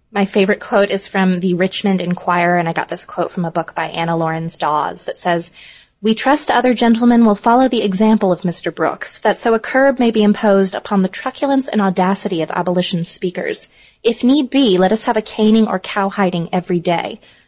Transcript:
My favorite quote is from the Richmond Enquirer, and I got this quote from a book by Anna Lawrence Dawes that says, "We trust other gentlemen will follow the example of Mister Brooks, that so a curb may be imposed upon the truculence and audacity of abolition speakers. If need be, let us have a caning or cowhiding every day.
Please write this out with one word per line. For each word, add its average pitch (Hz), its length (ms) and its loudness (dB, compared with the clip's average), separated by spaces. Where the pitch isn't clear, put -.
My 202 100 0
favorite 202 380 0
quote 202 280 2
is 196 200 -4
from 185 320 0
the 180 140 0
Richmond 190 440 0
Enquirer, 175 580 0
and 170 120 0
I 170 40 -2
got 160 140 -4
this - 160 -8
quote - 280 -6
from 180 120 -6
a 170 80 -6
book 165 240 -6
by 165 120 -6
Anna 165 280 -4
Lawrence 165 420 -4
Dawes 147 460 -2
that - 140 -8
says, 170 340 -2
"We 220 140 2
trust 285 340 0
other 247 240 2
gentlemen 233 520 4
will 208 100 4
follow 240 320 4
the 240 140 0
example 208 500 2
of 175 140 -2
Mister 170 260 -4
Brooks, - 480 -4
that 202 180 0
so 233 160 0
a 220 60 2
curb 262 400 0
may 233 120 2
be 220 120 2
imposed 202 500 2
upon - 280 -2
the 185 80 0
truculence 269 580 -2
and 214 140 -2
audacity 190 600 0
of 156 100 -4
abolition 175 520 -2
speakers. - 640 -6
If 233 220 0
need 262 260 2
be, 220 280 4
let 190 160 4
us 220 100 0
have 226 140 0
a 220 40 0
caning 220 460 2
or 190 100 -4
cowhiding 190 760 -2
every 180 260 -2
day. 175 400 -4